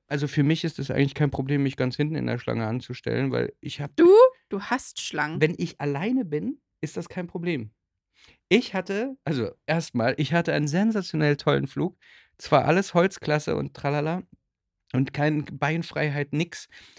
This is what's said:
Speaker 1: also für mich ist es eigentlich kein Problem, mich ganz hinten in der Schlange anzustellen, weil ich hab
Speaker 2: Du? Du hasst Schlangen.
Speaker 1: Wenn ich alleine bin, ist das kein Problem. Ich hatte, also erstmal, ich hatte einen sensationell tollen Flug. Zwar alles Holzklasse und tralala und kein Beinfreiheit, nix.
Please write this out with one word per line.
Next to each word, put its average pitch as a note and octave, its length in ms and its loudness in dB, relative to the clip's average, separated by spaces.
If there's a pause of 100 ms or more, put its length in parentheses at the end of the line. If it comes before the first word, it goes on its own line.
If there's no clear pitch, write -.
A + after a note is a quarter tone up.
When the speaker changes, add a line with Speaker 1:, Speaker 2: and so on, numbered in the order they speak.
Speaker 1:
also D3 200 -2
für C#3+ 160 2
mich D#3+ 200 2
ist D#3+ 160 -4
es C#3+ 120 -4
eigentlich C#3 240 2
kein D3 160 2
Problem, C#3 320 0
mich C3 140 -2
ganz B2+ 180 -2
hinten D3+ 200 -2
in B2 120 -2
der A#2+ 120 -2
Schlange A2+ 280 -2
anzustellen, A#2+ 640 -4
weil A#2+ 300 -2
ich C3 200 -10
hab C#3+ 160 -10
Speaker 2:
Du? E4+ 120 8 (380)
Du G3 140 -6
hasst - 400 -6
Schlangen. D3+ 400 -4
Speaker 1:
Wenn D#3 160 2
ich - 240 -4
alleine F#3 440 -2
bin, E3 360 -6 (200)
ist - 160 -6
das F3 120 -8
kein F3 180 -8
Problem. E3 440 -6 (760)
Ich A#3 260 4
hatte, G3+ 500 -4
also C3 260 -2 (160)
erstmal, C3+ 500 0
ich D#3 160 -2
hatte E3+ 200 2
einen D3 140 0
sensationell E3 720 2
tollen C#3 300 0
Flug. D3+ 300 -4 (400)
Zwar - 280 2
alles F#3 280 2
Holzklasse E3+ 640 0
und C#3+ 200 -4
tralala D3 480 -2 (680)
und C3 200 0
kein D3+ 320 0 (140)
Beinfreiheit, D3 720 -2
nix. E3 340 -4 (320)